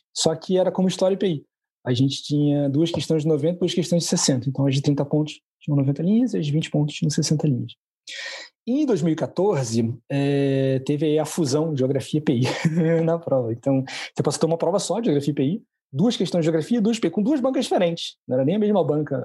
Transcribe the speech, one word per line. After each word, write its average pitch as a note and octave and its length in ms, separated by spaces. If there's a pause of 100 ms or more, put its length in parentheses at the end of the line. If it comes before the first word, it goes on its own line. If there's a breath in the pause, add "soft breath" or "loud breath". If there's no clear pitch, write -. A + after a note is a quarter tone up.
(160)
só D#3+ 180
que F#3 240
era F#3 140
como F#3 160
história F#3+ 280
e - 20
P G3+ 100
I. D#3+ 180 (400)
A B2+ 80
gente C3+ 300
tinha D3 460
duas D#3+ 200
questões D#3+ 340
de D#3 40
noventa, D#3+ 320
duas F3 140
questões E3+ 300
de - 60
sessenta. C3+ 380
Então, C#3 180
as C3+ 80
de C#3 80
trinta C#3+ 220
pontos D3+ 380 (180)
tinham D3 160
noventa C#3 260
linhas, G#3+ 320
as F3+ 120
de C#3+ 80
vinte D#3+ 180
pontos D3+ 240
tinham D#3+ 140
sessenta D#3 360
linhas. A#2+ 280 (960 loud breath)
Em C#4+ 180
dois G3+ 160
mil E3 120
e - 20
quatorze, C3 800 (140)
é, C#3 760
teve D3 200
aí D3+ 120
a D3+ 80
fusão D3+ 480
de C3 60
geografia C3 400
e - 20
P D3+ 120
I D#3+ 680
<laughs> - 20
na E3 140
prova. C3 340
Então, C3+ 320 (320 loud breath)
você - 60
passou C#3+ 160
a - 40
ter E3 40
uma E3 120
prova F3 220
só F#3+ 200
de A#3 60
geografia C#3+ 260
e C#3+ 40
P C#3+ 80
I, F3+ 200 (280)
duas G3+ 240
questões F3+ 260
de D3+ 40
geografia E3 320
e A3+ 40
duas A3+ 180
P - 80
I, - 20
com G#3 140
duas C#4 160
bancas C4 240
diferentes. F3 540 (100)
Não B2+ 80
era C3+ 100
nem F3+ 120
a - 20
mesma G#3 240
banca, D3 420